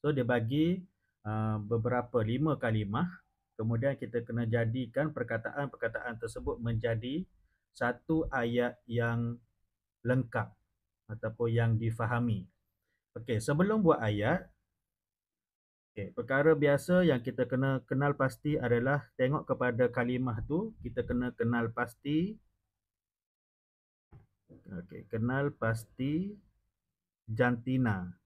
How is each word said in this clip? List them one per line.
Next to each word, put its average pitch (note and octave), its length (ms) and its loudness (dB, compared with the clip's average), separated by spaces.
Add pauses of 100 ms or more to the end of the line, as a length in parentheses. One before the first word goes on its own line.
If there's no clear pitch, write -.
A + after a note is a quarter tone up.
So, D3 80 2
dia B2+ 140 0
bagi, C#3 500 2 (480)
uh, A2 320 -2
beberapa, A#2 640 0
lima B2+ 400 2
kalimah. A2 480 0 (480)
Kemudian A#2 400 0
kita A#2+ 260 -4
kena A#2 220 -4
jadikan A#2+ 680 0
perkataan-perkataan A#2 1080 -6
tersebut B2 400 -6
menjadi A#2 640 -2 (500)
satu D#3 580 0
ayat A#2+ 560 0
yang A#2 480 0 (680)
lengkap A#2+ 480 0 (600)
ataupun A2+ 400 -2
yang A#2 240 4
difahami. A2+ 720 0 (720)
Okey, A#2 240 -2
sebelum G3 400 2
buat E3 160 4
ayat, A2 480 0 (1400)
okey, G2 240 -8
perkara C3+ 400 4
biasa D3 480 4
yang C#3 160 6
kita A#2+ 280 -2
kena C3 360 0
kenal C#3+ 320 0
pasti - 400 0
adalah B2 520 2 (120)
tengok C3 280 2
kepada B2 440 2
kalimah B2 560 -2
tu, G#3 240 -2 (120)
kita B2+ 200 -6
kena B2 320 -2
kenal A#2 360 0
pasti. D3 640 -2 (2250)
Okey, - 580 -16
kenal B2+ 480 -2
pasti C#3 800 -4 (960)
jantina. A#2 800 0 (140)